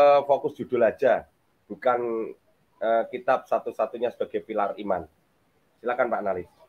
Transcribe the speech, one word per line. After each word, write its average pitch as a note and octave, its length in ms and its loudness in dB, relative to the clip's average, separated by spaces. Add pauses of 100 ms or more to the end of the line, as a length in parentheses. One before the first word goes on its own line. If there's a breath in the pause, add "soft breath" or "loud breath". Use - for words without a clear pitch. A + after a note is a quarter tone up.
(260)
fokus C#3+ 320 0
judul A#2+ 240 -2
aja, G#2+ 480 2 (400)
bukan, A#2 600 -2 (480)
eh, A2+ 280 2
kitab B2+ 380 -2
satu-satunya A2+ 640 -4
sebagai G#2+ 320 -6
pilar G#2 320 -4
iman. F#2+ 320 -4 (720)
Silakan B2 320 -2
Pak G#2+ 100 -2
Analis. F#2 280 -4 (200)